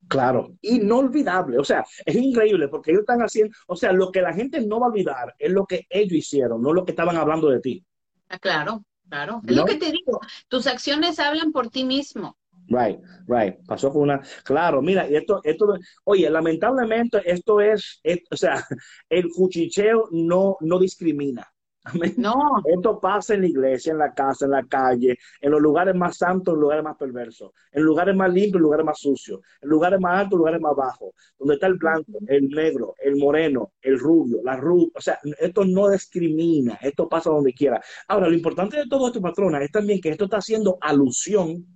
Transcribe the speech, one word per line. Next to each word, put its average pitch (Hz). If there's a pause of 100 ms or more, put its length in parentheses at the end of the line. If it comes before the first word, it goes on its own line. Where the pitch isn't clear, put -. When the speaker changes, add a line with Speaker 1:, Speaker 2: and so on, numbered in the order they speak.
Speaker 1:
Claro, -
inolvidable. 214
O 139
sea, 160 (200)
es 147
increíble 220
porque 151
ellos 196
están 240
haciendo, 214 (140)
o 180
sea, 190
lo 185
que 190
la 170
gente 269
no 214
va 247
a 240
olvidar 143
es 151
lo 190
que 180
ellos 190
hicieron, 127
no 143
lo 180
que 175
estaban 170
hablando 156
de 123
ti. - (440)
Speaker 2:
Ah, 185
claro, 190 (240)
claro. 156
Es -
Speaker 1:
¿No? 147
Speaker 2:
lo 175
que -
te 330
digo, - (280)
tus 254
acciones 302
hablan 311
por 247
ti 262
mismo. 262 (320)
Speaker 1:
Right, 117 (280)
right. 113 (100)
Pasó 123
con 147
una, 143 (240)
claro, 147
mira, 175
y 147
esto, 220
esto, 165 (380)
oye, 185
lamentablemente 220
esto 180
es, 208
es, 170 (100)
o 147
sea, 135
<laughs> -
el 170
cuchicheo 190
no, 175
no 165
discrimina. 147 (380)
Amén. -
Speaker 2:
No. 220 (320)
Speaker 1:
Esto 180
pasa 190
en 170
la 185
iglesia, 135
en 156
la 147
casa, 135
en 139
la 135
calle, 123 (220)
en 143
los 151
lugares 175
más 175
santos, 185
en 156
los -
lugares 151
más 151
perversos, 120 (220)
en 151
lugares 165
más 190
limpios, 190
en 175
lugares 156
más 151
sucios, 127 (200)
en 135
lugares 170
más 180
altos, 202
en 175
lugares 160
más 147
bajos, 123 (260)
donde 143
está 139
el 185
blanco, 160
el 139
negro, 143
el 139
moreno, 143 (100)
el 131
rubio, 131
la 127
rubia, 165
o -
sea, - (220)
esto 180
no 190
discrimina, 160
esto 139
pasa 165
donde 143
quiera. 127 (240)
Ahora, 190
lo 165
importante 175
de 294
todo 262
esto, 240
patrona, 170
es 143
también 208
que 156
esto 175
está 214
haciendo 202
alusión 160